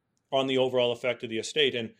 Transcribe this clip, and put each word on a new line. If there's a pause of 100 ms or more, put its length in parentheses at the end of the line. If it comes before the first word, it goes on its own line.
(300)
on
the
overall
effect
of
the
estate?
And,